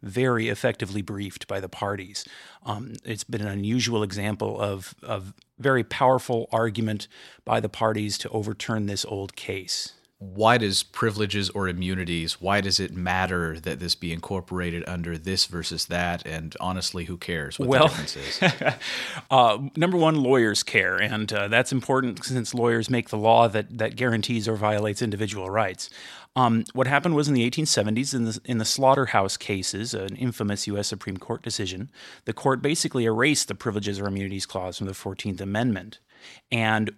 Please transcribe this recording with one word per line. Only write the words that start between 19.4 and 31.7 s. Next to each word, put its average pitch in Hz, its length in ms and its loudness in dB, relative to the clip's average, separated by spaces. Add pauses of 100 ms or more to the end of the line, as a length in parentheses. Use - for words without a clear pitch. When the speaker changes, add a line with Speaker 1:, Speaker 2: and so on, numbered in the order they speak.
Speaker 1:
number 175 200 2
one, 160 240 6
lawyers 123 440 4
care. 92 320 4
And, 107 360 0
uh, 101 140 0
that's 113 240 2
important 131 540 0
since 127 280 -2
lawyers 117 380 2
make 120 200 0
the 110 60 -2
law 113 300 8
that, 107 320 -2
that 110 160 -2
guarantees 117 540 0
or 113 80 0
violates 107 460 0
individual 101 480 -2
rights. 98 380 -2 (460)
Um, 117 380 4
what 127 160 2
happened 147 260 2
was 147 140 2
in 147 60 4
the 120 100 4
eighteen 139 220 0
seventies 110 460 0
in 123 120 0
the, 110 200 -4
in 123 140 0
the 110 60 0
slaughterhouse 131 720 4
cases, 101 580 -4
an 101 220 -6
infamous 107 500 -2
U 101 100 -2
S 101 120 -2
Supreme 98 280 -6
Court - 260 -8
decision, 101 500 -6 (320)